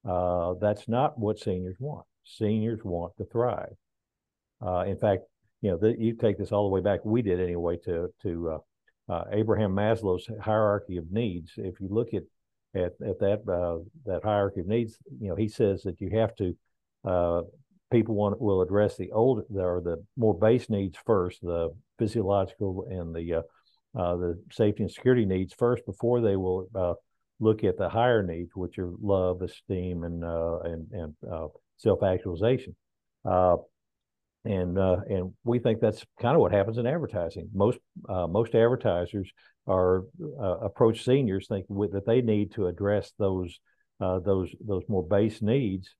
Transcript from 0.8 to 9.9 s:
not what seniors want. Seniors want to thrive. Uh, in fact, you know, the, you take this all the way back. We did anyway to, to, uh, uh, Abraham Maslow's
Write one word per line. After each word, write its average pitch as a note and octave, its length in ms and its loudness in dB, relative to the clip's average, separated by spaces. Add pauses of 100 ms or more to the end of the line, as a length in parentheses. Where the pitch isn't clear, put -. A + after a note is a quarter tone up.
not B2+ 320 0
what G#2+ 200 -2
seniors F#2 380 -4
want. C3+ 280 -10 (180)
Seniors A2 600 -2
want F2 340 -6
to G#2 80 -8
thrive. A#2 480 -2 (920)
Uh, F#2 220 0
in G2 100 -4
fact, G2+ 260 2 (380)
you G#2 100 0
know, E2+ 60 0
the, A2 220 4
you A2+ 160 0
take G#2+ 220 2
this G2 160 -4
all G2+ 160 2
the F#2+ 40 2
way F#2+ 60 2
back. F#2+ 240 0
We A2 180 2
did F#2 200 0
anyway F2 420 -2
to, F2 300 -4 (100)
to, E2+ 260 -4
uh, D#2 80 -6 (540)
uh, E2+ 200 -2
Abraham G#2+ 440 2
Maslow's G2+ 540 0 (100)